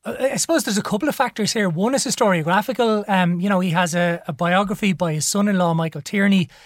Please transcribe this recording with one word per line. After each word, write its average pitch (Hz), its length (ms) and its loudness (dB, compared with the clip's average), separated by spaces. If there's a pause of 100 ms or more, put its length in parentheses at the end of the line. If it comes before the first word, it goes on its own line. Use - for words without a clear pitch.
Uh, 226 140 -8
I 254 160 0
suppose 311 280 0
there's 208 120 -2
a 208 60 0
couple 214 260 -2
of 254 60 -2
factors 226 400 -2
here. 208 120 0
One 190 280 0
is - 100 0
historiographical. 208 1040 0
Um, 180 320 2
you 196 80 0
know, 190 120 2
he 185 100 0
has 170 240 0
a, 175 340 0
a 156 60 -6
biography 190 580 0
by 160 220 -2
his 151 120 -2
son-in-law, 196 460 2
Michael 165 300 -2
Tierney. 196 480 2 (160)